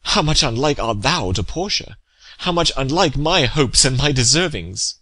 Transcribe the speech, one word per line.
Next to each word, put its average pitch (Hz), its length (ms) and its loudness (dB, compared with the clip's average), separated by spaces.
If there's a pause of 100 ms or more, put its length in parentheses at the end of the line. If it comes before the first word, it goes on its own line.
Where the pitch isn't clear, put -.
How - 200 0
much 156 200 2
unlike 139 360 0
art 107 240 -2
thou 127 300 0
to 90 100 -2
Portia? - 540 -6 (420)
How 180 140 -2
much 170 240 2
unlike 143 400 0
my 156 280 2
hopes 123 400 2
and 131 120 2
my 147 160 2
deservings? 123 880 0